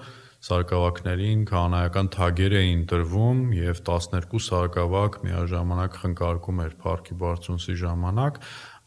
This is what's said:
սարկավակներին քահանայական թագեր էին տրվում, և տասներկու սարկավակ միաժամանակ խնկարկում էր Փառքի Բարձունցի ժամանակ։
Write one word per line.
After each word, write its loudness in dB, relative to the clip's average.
սարկավակներին 0
քահանայական 2
թագեր 2
էին 4
տրվում, 2
և 0
տասներկու -2
սարկավակ 0
միաժամանակ -2
խնկարկում -2
էր -4
Փառքի -6
Բարձունցի -4
ժամանակ։ 0